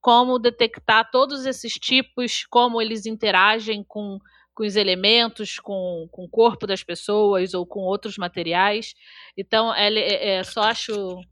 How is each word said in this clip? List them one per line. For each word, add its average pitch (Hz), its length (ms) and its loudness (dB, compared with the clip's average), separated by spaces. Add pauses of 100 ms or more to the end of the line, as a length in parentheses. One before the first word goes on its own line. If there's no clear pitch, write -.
como 247 380 4
detectar 226 720 2
todos 269 340 0
esses 254 280 -6
tipos, - 760 -2
como 240 320 2
eles 220 240 -4
interagem 214 800 2
com, 202 300 -10 (380)
com 220 100 -4
os 202 100 -4
elementos, 208 840 2
com, 180 520 -8
com - 120 -16
o - 60 -16
corpo 226 360 2
das 190 180 -6
pessoas 196 680 0
ou 175 140 -4
com 196 140 -10
outros 190 360 -4
materiais. 180 760 -2 (440)
Então, 220 360 0
é, 208 200 2
é, 208 440 -2
é, 185 60 -4
só - 180 -6
acho 208 580 -4 (120)